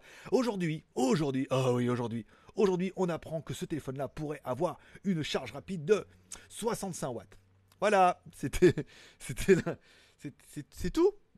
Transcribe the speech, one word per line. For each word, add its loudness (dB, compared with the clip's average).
Aujourd'hui, 0
aujourd'hui, 2
oh 2
oui, 2
aujourd'hui, -4
aujourd'hui, 2
on -2
apprend -6
que -10
ce -8
téléphone-là -6
pourrait -10
avoir -4
une -2
charge -6
rapide -10
de 2
soixante-cinq -6
watts. -12
Voilà, 4
c'était, 4
<laughs> -20
c'était 2
la, -4
c'est, -14
c'est, -14
c'est -6
tout. 4